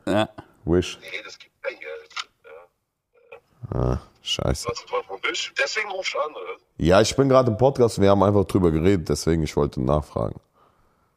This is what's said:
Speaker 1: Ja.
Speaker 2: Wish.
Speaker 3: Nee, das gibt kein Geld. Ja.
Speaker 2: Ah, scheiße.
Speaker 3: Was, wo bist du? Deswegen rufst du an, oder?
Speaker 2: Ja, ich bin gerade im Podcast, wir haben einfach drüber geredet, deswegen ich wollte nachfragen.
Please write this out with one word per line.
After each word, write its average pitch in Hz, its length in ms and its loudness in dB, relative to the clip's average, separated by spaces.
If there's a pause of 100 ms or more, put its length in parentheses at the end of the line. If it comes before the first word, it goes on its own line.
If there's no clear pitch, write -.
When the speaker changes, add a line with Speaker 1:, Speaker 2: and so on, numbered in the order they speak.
Speaker 1:
Ja. 104 240 -2 (360)
Speaker 2:
Wish. 87 360 0
Speaker 3:
Nee, - 220 -14
das - 160 -18
gibt - 140 -20 (100)
kein - 160 -10
Geld. - 340 -16 (1600)
Ja. 64 80 -2
Speaker 2:
Ah, 64 220 0 (200)
scheiße. - 460 -4
Speaker 3:
Was, 480 180 -8 (220)
wo - 120 -14
bist - 280 -6
du? - 100 -16
Deswegen 220 340 -4
rufst 190 220 -8
du 175 60 -4
an, - 120 -4
oder? - 260 -12 (200)
Speaker 2:
Ja, 90 220 4
ich 110 160 0
bin 135 140 2
gerade 127 220 4
im 101 60 -2
Podcast, 120 440 2
wir 98 80 6
haben 98 140 6
einfach 101 220 4
drüber 90 260 2
geredet, 80 360 2
deswegen 80 360 0
ich 73 120 -4
wollte 71 260 0
nachfragen. 64 580 -2 (760)